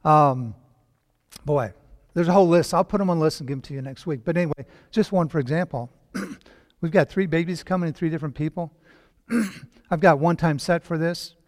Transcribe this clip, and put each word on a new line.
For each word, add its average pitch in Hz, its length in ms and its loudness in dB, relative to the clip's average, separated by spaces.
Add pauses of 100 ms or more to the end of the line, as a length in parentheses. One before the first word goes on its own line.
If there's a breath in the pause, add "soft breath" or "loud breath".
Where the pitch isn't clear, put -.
Um, 135 520 4 (880)
boy, 139 280 -2 (400)
there's 170 140 0
a 170 60 2
whole 185 160 6
list. 170 260 4
I'll 180 80 4
put 196 180 -2
'em 190 80 0
on 170 100 0
a - 20 0
list 156 180 0
and 131 80 -10
give 135 120 -6
'em 131 40 -12
to 143 120 -12
you 135 60 -8
next 135 240 -12
week. 139 200 -6
But 170 120 -2
anyway, 156 300 -2 (240 soft breath)
just 220 220 0
one 175 160 2
for 160 100 -2
example. 139 540 -4 (200)
<clears throat> - 680 -14
We've 165 100 -4
got 160 180 4
three 190 180 0
babies 165 360 -2
coming 180 240 -2
and 156 100 -6
three 165 140 -2
different 151 240 -6
people. 156 380 -6 (580 soft breath)
<clears throat> - 600 -6
I've 156 80 -2
got 160 180 6
one 170 180 2
time 156 220 0
set 170 240 -2
for 165 160 -6
this 165 380 -6 (120)